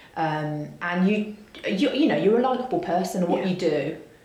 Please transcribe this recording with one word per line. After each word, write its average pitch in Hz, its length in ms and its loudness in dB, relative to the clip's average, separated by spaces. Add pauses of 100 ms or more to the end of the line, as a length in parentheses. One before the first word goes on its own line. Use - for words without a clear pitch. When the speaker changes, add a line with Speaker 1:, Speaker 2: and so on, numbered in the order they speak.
(160)
Speaker 1:
Um, 151 540 -4 (120)
and 180 260 0
you, 214 280 0 (320)
you, 202 240 2
you 277 160 2
know, 147 100 4
you're 202 220 4
a - 20 4
likeable 247 380 0
person 185 440 -2
and 165 80 0
what 180 120 0
Speaker 2:
Yeah. 190 60 0
Speaker 1:
you 160 80 0
do 151 400 0 (280)